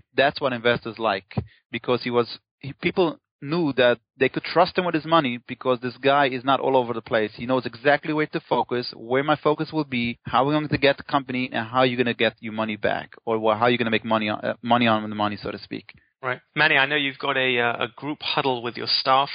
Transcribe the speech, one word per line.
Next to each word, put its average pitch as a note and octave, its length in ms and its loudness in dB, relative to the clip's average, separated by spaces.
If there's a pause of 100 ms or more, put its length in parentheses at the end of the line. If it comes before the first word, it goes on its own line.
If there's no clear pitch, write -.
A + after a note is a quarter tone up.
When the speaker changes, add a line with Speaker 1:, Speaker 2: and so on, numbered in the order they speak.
(140)
Speaker 1:
That's C3+ 280 2
what C3 100 -2
investors A#2+ 460 -2
like, G2+ 360 -2 (360)
because B2 320 -2
he B2 80 -4
was, A#2+ 280 0 (200)
he, C3 160 -12
people E3+ 440 0 (260)
knew D3+ 280 0
that B2 260 4 (220)
they C3 80 4
could - 160 -4
trust F3 340 2
him F#3 60 0
with E3+ 100 -2
his D3+ 100 -4
money C#3+ 440 2
because B2+ 320 -2
this B2 160 -8
guy C3+ 320 4
is B2 160 -6
not C3 160 2
all C3+ 160 2
over A#2+ 160 2
the A2+ 100 -6
place. A2 320 0
He A#2+ 100 -10
knows B2+ 220 -2
exactly C#3 460 0
where D3+ 160 -2
to D#3+ 200 -6
focus, - 480 -2
where B2+ 280 -2
my D3+ 100 2
focus D3+ 380 0
will D#3 100 -2
be, A#2+ 400 -4
how B2 240 2
we're D3 60 0
going D3+ 160 -2
to B2+ 100 0
get C3+ 180 4
the - 60 -16
company, B2+ 500 -4
and A#2 140 -4
how B2+ 160 2
you're B2+ 140 2
gonna A#2+ 180 0
get A2+ 240 0
your A2+ 140 -10
money A2 240 -4
back, G2+ 380 -4 (120)
or A2+ 140 -2
wha-, A2 160 2
how A#2 100 2
you're B2 120 4
gonna A2+ 120 -2
make A2+ 140 0
money A2 240 0
on, G#2+ 160 -2
uh, A#2 180 -4
money A#2+ 240 2
on G#2+ 240 0
the G#2 60 -8
money, G#2 200 -2
so G#2+ 140 -10
to G#2+ 80 -10
speak. - 340 -12 (300)
Speaker 2:
Right. B2+ 180 -6 (140)
Manny, D3+ 220 2
I C3+ 100 4
know D3 80 -2
you've C#3 240 -2
got C#3 180 -2
a, C3 220 2
uh, A#2+ 280 0
a - 100 -14
group C#3+ 240 -8
huddle C3+ 420 -2
with A#2 140 -8
your A2+ 100 -8
staff C3+ 480 2